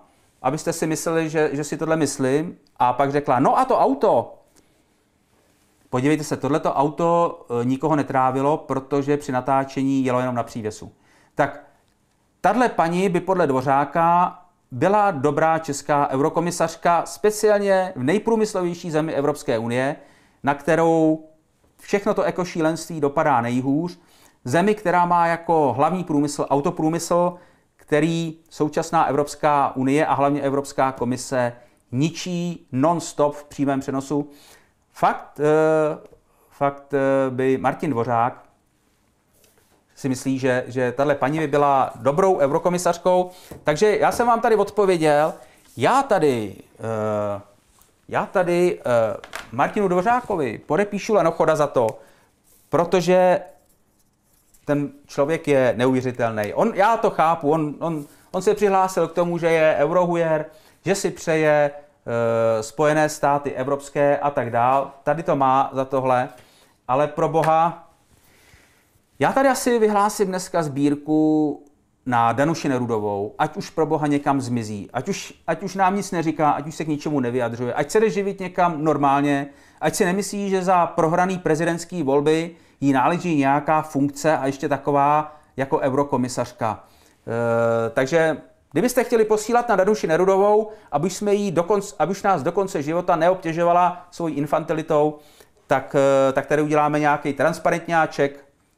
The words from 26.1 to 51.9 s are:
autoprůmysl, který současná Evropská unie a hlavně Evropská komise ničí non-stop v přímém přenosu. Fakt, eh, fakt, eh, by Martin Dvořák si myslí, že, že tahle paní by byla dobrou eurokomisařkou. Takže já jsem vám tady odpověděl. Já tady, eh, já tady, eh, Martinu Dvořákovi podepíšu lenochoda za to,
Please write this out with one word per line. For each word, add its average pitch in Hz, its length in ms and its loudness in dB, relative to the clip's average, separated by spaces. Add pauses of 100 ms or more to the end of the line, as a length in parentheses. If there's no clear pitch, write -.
autoprůmysl, 170 840 0 (420)
který 165 600 -2 (120)
současná 160 560 -2
Evropská 143 720 0
unie 135 300 0
a - 80 0
hlavně 139 280 0
Evropská 139 500 -2
komise 123 640 -4 (380)
ničí 170 800 -4
non-stop 147 640 0
v - 80 -20
přímém 139 360 -4
přenosu. 135 500 -4 (640)
Fakt, - 480 -4
eh, 156 580 2 (520)
fakt, - 440 -6
eh, 135 360 2
by 131 280 0
Martin 127 340 -2
Dvořák 117 520 -2 (1500)
si 139 140 -6
myslí, 131 300 -4
že, 127 280 0
že 123 240 -2
tahle 135 240 0
paní 147 240 -2
by 156 80 -2
byla 139 480 2
dobrou 151 420 2
eurokomisařkou. 175 960 0 (320)
Takže 196 340 2
já 165 140 2
jsem 240 160 0
vám 233 140 2
tady 220 140 2
odpověděl. 175 800 2 (440)
Já 214 260 2
tady, 131 520 0 (240)
eh, 107 640 -4 (640)
já 143 180 -4
tady, 175 540 0
eh, 113 380 0 (340)
Martinu 175 360 0
Dvořákovi 180 720 -2
podepíšu 202 560 -2
lenochoda 165 420 2
za 147 120 0
to, 123 200 2 (840)